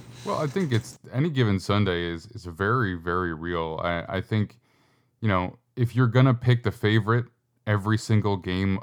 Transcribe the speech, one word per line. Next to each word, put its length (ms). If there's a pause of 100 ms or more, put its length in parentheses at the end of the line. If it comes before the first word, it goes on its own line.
(240)
Well, 140
I 80
think 260
it's, 260 (140)
any 180
given 300
Sunday 460
is, 220
is 180
very, 480
very 400
real. 500
I, 200 (120)
I 40
think, 360 (640)
you 80
know, 300 (160)
if 220
you're 100
gonna 280
pick 300
the 60
favorite 540 (420)
every 320
single 380
game 460